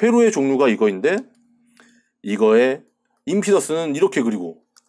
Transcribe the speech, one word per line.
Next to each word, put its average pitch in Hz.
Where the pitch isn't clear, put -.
회로의 233
종류가 135
이거인데 107
이거의 110
임피던스는 165
이렇게 165
그리고 98